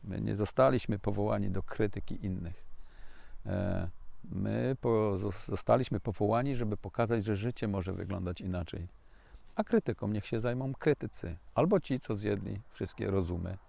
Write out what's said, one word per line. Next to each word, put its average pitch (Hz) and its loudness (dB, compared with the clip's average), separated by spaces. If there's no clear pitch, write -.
My 101 -4
nie 107 0
zostaliśmy 113 2
powołani 101 0
do 95 0
krytyki - -2
innych. 92 -4
E, 92 0
my 110 0
po-, 107 4
zo-, 98 -4
zostaliśmy 113 4
powołani, 117 2
żeby 107 0
pokazać, 110 0
że 104 2
życie 113 -2
może 95 0
wyglądać 92 -4
inaczej. 90 -4
A 214 0
krytyką 117 2
niech 104 0
się 117 0
zajmą 127 0
krytycy, - 0
albo 175 6
ci, 127 0
co - -2
zjedli 101 -2
wszystkie 101 -4
rozumy. 87 0